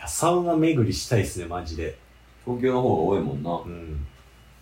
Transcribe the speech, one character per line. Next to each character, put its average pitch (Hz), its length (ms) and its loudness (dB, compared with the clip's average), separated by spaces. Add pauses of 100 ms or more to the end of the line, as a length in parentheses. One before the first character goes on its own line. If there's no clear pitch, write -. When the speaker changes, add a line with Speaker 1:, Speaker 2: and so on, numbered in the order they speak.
Speaker 1:
や、 - 80 -10
サ - 220 2
ウ 175 140 4
ナ 170 120 2
巡 156 300 4
り 92 60 0
し - 160 -6
た 113 100 4
い 95 40 4
っ - 20 0
す - 140 -6
ね、 85 80 -8
マ 87 180 -8
ジ 80 120 -8
で。 80 200 -6 (480)
Speaker 2:
東 123 160 -4
京 127 140 4
の 123 80 2
方 113 140 4
が 80 60 2
多 95 140 4
い 87 40 0
も - 140 -4
ん 69 100 -6
な。 85 80 -2
Speaker 1:
う 85 160 -6
ん。 80 360 -8 (580)